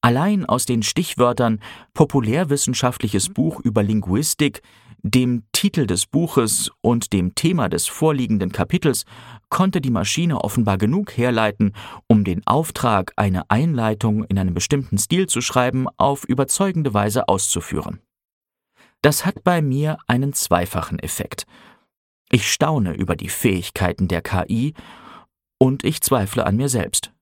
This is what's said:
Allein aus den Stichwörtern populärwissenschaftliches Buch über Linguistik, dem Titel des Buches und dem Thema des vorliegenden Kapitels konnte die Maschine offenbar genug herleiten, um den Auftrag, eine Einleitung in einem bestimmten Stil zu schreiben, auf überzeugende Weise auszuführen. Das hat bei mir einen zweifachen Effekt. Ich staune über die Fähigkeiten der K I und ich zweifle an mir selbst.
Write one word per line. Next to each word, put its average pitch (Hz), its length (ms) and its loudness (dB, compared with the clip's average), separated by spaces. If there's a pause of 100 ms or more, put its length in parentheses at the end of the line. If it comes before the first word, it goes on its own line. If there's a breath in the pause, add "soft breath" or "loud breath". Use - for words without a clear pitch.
Allein 170 460 2
aus 123 200 0
den 117 160 0
Stichwörtern 120 760 0 (340 loud breath)
populärwissenschaftliches 127 1300 0
Buch - 320 -2
über 110 220 0
Linguistik, 107 800 0 (420 soft breath)
dem 123 480 2
Titel 170 340 0
des 92 200 -2
Buches 143 640 0 (100)
und 117 320 0
dem 92 220 0
Thema 160 340 0
des - 200 -2
vorliegenden 120 640 0
Kapitels - 520 0 (440 loud breath)
konnte 185 320 2
die 135 100 -2
Maschine 131 520 0
offenbar 101 360 0
genug 139 380 0
herleiten, 110 560 2 (340 loud breath)
um 104 180 4
den 92 220 -2
Auftrag, 120 680 0
eine 92 340 0
Einleitung 110 720 2
in 98 140 0
einem 92 160 0
bestimmten 113 440 0
Stil 180 300 0
zu - 120 -2
schreiben, 127 460 0 (100)
auf 139 280 0
überzeugende 143 680 0
Weise 104 340 0
auszuführen. - 720 -2 (1000 soft breath)
Das 151 240 2
hat - 160 -4
bei 175 180 2
mir 147 460 0
einen 135 260 0
zweifachen - 680 -2
Effekt. - 460 -8 (840 soft breath)
Ich 117 220 2
staune 135 420 0
über - 220 -2
die - 120 -10
Fähigkeiten 92 800 0
der 85 160 0
K 92 260 -2
I 131 260 -2 (840 loud breath)
und 131 260 2
ich 156 160 0
zweifle 113 460 0
an 101 100 2
mir 135 120 0
selbst. - 540 -2